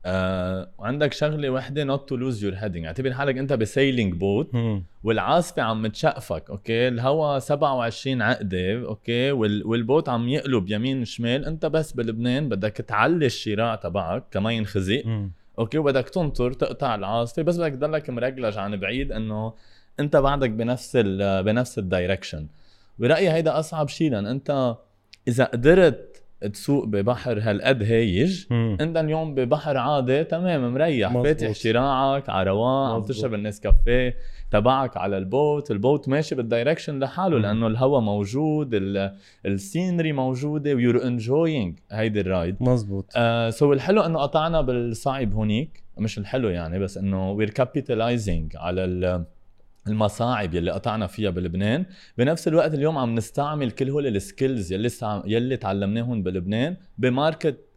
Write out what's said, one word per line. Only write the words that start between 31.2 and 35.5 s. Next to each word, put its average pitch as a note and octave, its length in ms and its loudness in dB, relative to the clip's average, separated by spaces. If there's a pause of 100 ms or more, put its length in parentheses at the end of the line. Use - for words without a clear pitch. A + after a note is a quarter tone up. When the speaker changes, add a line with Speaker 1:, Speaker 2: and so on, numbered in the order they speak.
Speaker 1:
فاتح A2+ 260 2
شراعك، C3+ 760 2
على F#2+ 220 2
رواق، B2+ 400 2
عم A#2 80 -2
Speaker 2:
مزبوط. G#2+ 100 -4
Speaker 1:
تشرب A2+ 260 -2
النسكافيه A2+ 840 4 (340)
تبعك B2+ 460 2
على F#2+ 220 -2
البوت، C#3+ 520 0